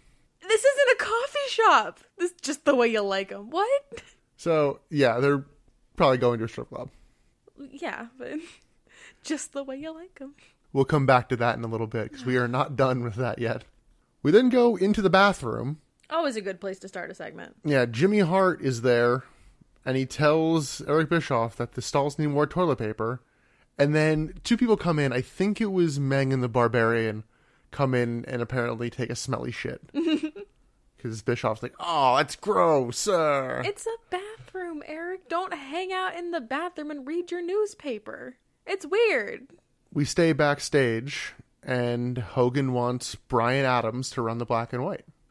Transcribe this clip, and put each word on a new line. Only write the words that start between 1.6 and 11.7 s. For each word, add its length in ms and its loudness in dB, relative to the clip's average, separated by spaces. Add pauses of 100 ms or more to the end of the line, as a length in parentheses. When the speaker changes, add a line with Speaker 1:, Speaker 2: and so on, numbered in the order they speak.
Speaker 1:
This 160 -4
is 80 -20
just 240 -8
the 100 4
way 140 4
you 140 0
like 280 -4
'em. 200 -14
What? 520 -2 (340)
Speaker 2:
So, 520 0
yeah, 320 2
they're 240 2 (520)
probably 220 6
going 220 2
to 60 -4
a 20 -14
strip 220 -12
club. 180 -12 (680)
Speaker 1:
Yeah, 480 -12 (120)
but 140 -12 (460)
<laughs> 440 -20
just 300 -8
the 100 -8
way 140 -10
you 180 -12
like 260 -20
'em. 140 -16 (380)
Speaker 2:
We'll 140 2
come 200 2
back 220 4
to 80 -2
that 220 0
in 40 -8
a 60 -6
little 180 -4